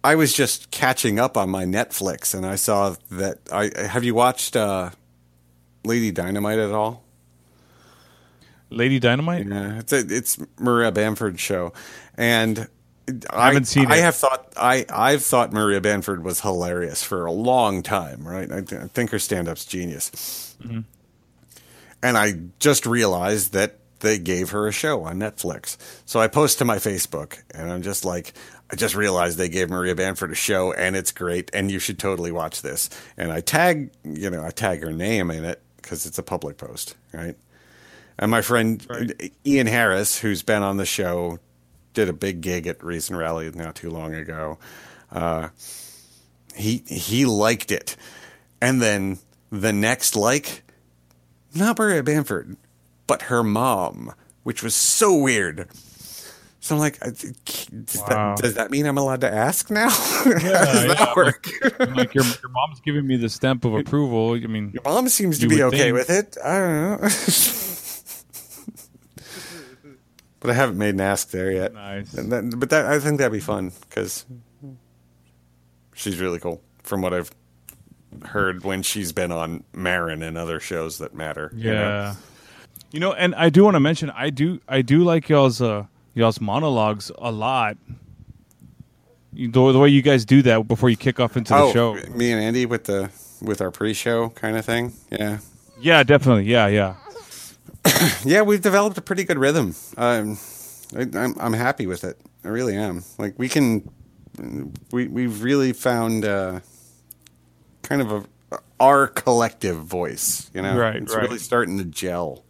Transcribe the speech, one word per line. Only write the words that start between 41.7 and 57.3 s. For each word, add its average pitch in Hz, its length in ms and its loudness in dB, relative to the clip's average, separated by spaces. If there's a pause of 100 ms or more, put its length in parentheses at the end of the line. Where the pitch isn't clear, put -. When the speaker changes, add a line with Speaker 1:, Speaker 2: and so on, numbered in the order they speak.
Speaker 1:
did 104 160 2
a 85 40 -6
big 90 280 -6
gig 87 260 -4
at - 160 -10
Reason 85 320 -8
Rally 80 400 -4
not 82 200 -12
too 85 140 -14
long 80 240 -10
ago. 78 440 -10 (520)
Uh, 82 380 -4 (1080)
he, 110 320 -2
he 104 400 0
liked 110 460 2
it. - 240 -6 (640)
And 123 220 2
then 98 380 0 (340)
the 104 180 0
next 107 460 0
like, 131 460 0 (920)
not 214 240 0
Maria 196 240 2
Bamford, 135 540 -2 (500)
but - 160 0
her 120 180 2
mom, 101 680 0 (320)
which 117 200 -8
was 113 120 -4
so - 400 4
weird. 101 540 0 (880)
So - 160 -4
I'm 151 60 0
like, 147 200 -2
I, 123 100 -6
does - 920 -10